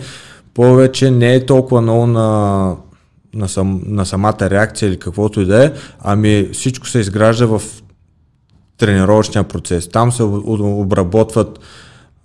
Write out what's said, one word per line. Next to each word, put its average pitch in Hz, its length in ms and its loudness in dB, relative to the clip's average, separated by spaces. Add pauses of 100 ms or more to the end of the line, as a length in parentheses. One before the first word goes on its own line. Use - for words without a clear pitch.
(540)
повече 131 560 4
не 123 240 4
е 127 120 0
толкова 131 340 2
много 117 260 0
на, 104 680 0 (580)
на 104 140 -6
сам-, 95 380 -2
на 101 200 -4
самата 101 440 -2
реакция 104 380 -2
или 92 100 -4
каквото 104 420 -4
и 95 60 0
да 107 180 6
е, 151 80 0 (280)
ами 104 520 0
всичко - 340 -6
се - 120 -2
изгражда 110 480 2
в 110 160 -2 (1160)
тренировъчния 104 640 2
процес. 85 440 -6
Там 120 240 0
се 120 100 -2
о-, 104 240 -2
о-, 104 340 -2
обработват, 101 800 0 (680)